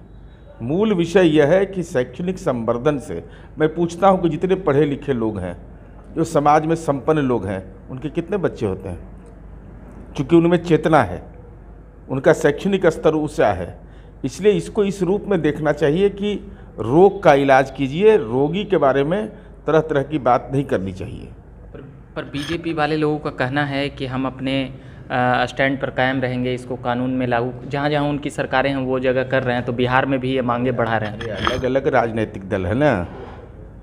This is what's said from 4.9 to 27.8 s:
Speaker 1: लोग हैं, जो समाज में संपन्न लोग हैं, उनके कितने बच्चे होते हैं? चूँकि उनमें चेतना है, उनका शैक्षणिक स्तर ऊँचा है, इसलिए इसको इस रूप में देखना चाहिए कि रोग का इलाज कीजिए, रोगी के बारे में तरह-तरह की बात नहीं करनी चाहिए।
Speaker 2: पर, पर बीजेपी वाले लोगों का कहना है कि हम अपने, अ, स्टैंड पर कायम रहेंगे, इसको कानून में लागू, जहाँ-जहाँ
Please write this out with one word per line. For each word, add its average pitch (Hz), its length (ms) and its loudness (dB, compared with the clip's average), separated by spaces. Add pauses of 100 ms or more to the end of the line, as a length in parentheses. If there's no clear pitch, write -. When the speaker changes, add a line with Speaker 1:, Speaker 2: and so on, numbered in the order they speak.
Speaker 1:
लोग 113 260 -2
हैं, 90 180 -8 (600)
जो 160 80 0
समाज 156 420 4
में 165 80 2
संपन्न 156 440 0
लोग 123 280 0
हैं, 95 280 -6 (160)
उनके 131 180 -10
कितने 170 280 -4
बच्चे 135 300 -2
होते 95 220 -4
हैं? 90 200 -12 (1080)
चूँकि 147 200 2
उनमें 170 280 4
चेतना 156 380 4
है, 87 200 -4 (880)
उनका 135 240 4
शैक्षणिक 190 540 0
स्तर 156 280 2
ऊँचा 151 380 0
है, 90 260 -8 (460)
इसलिए 185 280 2
इसको 190 320 0
इस 196 180 -2
रूप 190 260 0
में 185 140 0
देखना 151 300 0
चाहिए 160 360 2
कि 196 420 -4 (280)
रोग 170 440 4
का 151 120 8
इलाज 139 360 6
कीजिए, 170 460 4
रोगी 143 480 -2
के 196 120 0
बारे 139 280 4
में 202 240 -2 (380)
तरह-तरह 156 360 2
की 143 160 -4
बात 123 340 2
नहीं 135 120 0
करनी 98 280 -2
चाहिए। - 360 -12 (460)
Speaker 2:
पर, 135 60 -16 (360)
पर 151 60 -6
बीजेपी 147 500 -6
वाले 151 240 0
लोगों 151 220 0
का 147 120 -6
कहना 139 340 -2
है 139 240 -2
कि 139 180 -8
हम 131 200 -4
अपने, 131 380 -4
अ, 123 800 -2
स्टैंड 135 340 -2
पर 127 100 -4
कायम 131 300 0
रहेंगे, 127 340 -2
इसको 127 220 -8
कानून 123 340 -2
में 127 160 -2
लागू, 123 260 0 (160)
जहाँ-जहाँ 143 400 -2